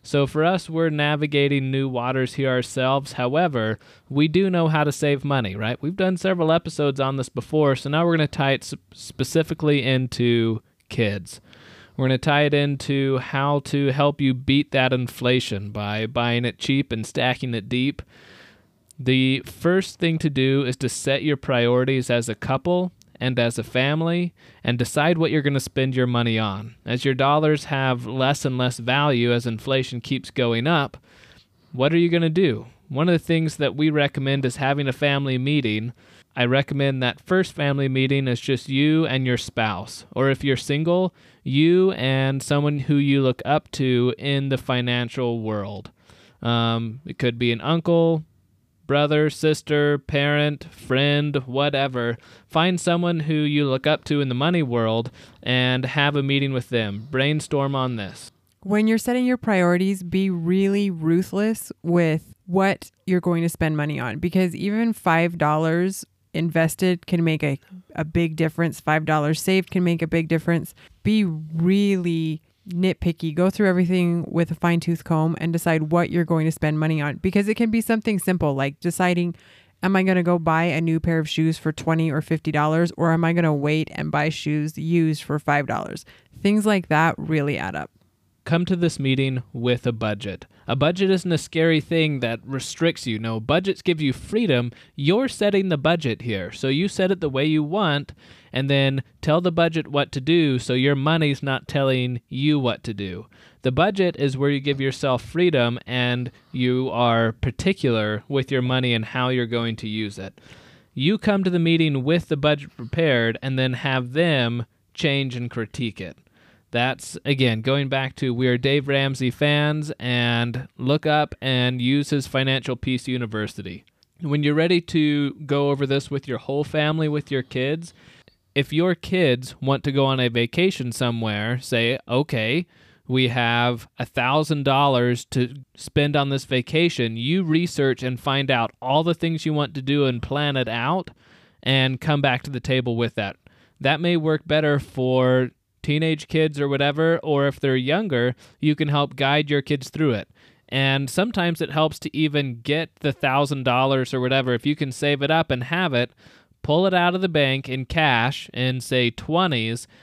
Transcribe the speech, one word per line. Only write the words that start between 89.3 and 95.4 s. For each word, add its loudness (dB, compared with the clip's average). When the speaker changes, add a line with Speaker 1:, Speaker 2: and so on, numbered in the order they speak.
Speaker 1:
with 0
a 2
budget. -6
A 0
budget 2
isn't 0
a 2
scary 2
thing 0
that -4
restricts -2
you. -2
No, -4
budgets -2
give 0
you 0
freedom. 0
You're 2
setting 0